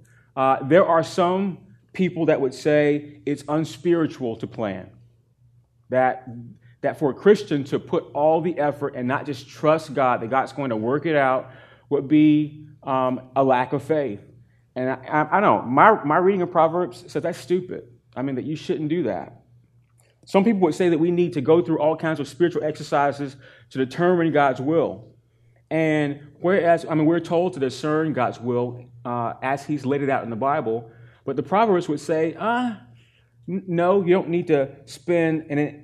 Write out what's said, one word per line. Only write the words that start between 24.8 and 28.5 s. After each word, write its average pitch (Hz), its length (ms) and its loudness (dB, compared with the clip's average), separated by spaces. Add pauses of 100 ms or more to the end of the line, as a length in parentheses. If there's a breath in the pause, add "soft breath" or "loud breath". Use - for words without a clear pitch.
And 151 720 -2
whereas, 170 500 2
I 160 60 -2
mean, 151 100 2
we're 170 140 2
told 175 340 -2
to 143 60 -10
discern 151 540 -2
God's 123 260 -2
will, 120 460 -4 (180)